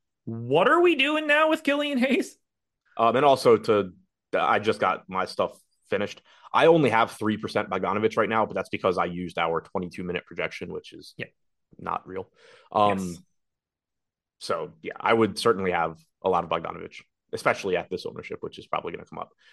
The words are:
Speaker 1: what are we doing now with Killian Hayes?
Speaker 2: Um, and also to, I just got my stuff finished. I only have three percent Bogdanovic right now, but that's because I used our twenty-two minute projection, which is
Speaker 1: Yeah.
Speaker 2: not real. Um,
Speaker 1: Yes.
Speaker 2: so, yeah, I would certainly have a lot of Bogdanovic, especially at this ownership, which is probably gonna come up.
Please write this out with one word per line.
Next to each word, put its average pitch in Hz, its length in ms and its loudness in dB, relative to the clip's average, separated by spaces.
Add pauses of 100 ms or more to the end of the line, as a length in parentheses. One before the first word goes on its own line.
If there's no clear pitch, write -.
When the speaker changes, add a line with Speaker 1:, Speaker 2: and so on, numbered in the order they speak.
(240)
Speaker 1:
what 120 440 0
are 320 120 4
we 349 140 4
doing 302 320 -2
now 311 240 4
with 311 140 0
Killian 285 340 0
Hayes? 262 400 -2 (580)
Speaker 2:
Um, 117 200 2
and 143 100 4
also 127 300 6
to, 101 360 2 (400)
I 95 280 2
just 107 180 0
got - 300 -2
my 92 160 -4
stuff - 340 -4 (320)
finished. 101 320 -4 (300)
I 127 140 6
only 160 240 6
have 113 200 2
three 107 260 -2
percent 104 320 -4
Bogdanovic 98 480 0
right 110 120 2
now, 110 180 2
but 95 80 -12
that's 92 160 -6
because 95 280 -2
I 87 60 2
used 87 320 -8
our 82 240 0
twenty-two 90 440 -10
minute 87 220 -6
projection, 85 460 -10
which 90 220 -14
is - 240 -20
Speaker 1:
Yeah. 113 80 -12 (520)
Speaker 2:
not 87 280 -8
real. 95 240 -12 (420)
Um, 101 260 2
Speaker 1:
Yes. 87 200 -8 (1200)
Speaker 2:
so, 80 420 -6
yeah, - 180 -10
I 104 140 2
would 110 260 2
certainly 95 340 2
have 82 260 -2 (240)
a 95 60 0
lot 87 160 2
of 82 60 -8
Bogdanovic, 85 520 -8 (300)
especially 104 440 -2
at 85 140 -6
this 92 160 -8
ownership, - 360 -12
which - 160 -12
is - 100 -20
probably 82 240 -6
gonna - 140 -12
come - 120 -16
up. - 140 -14 (200)